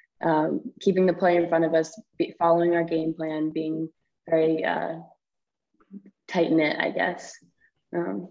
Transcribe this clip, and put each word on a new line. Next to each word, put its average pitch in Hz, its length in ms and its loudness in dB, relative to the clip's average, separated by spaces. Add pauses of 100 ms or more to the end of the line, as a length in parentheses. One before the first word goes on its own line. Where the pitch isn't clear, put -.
(220)
um, 156 400 0 (180)
keeping 185 260 4
the 180 80 4
play 175 220 2
in 170 120 2
front 165 160 2
of 160 120 2
us, 160 220 -2 (200)
be, - 220 -2
following 170 340 4
our 170 100 2
game 165 300 -2
plan, 156 380 -4
being 156 360 -4 (400)
very, 160 380 2
uh, - 300 -4 (1300)
tight-knit, 160 520 0
I - 100 -2
guess. - 480 -4 (580)
Um, 180 340 -6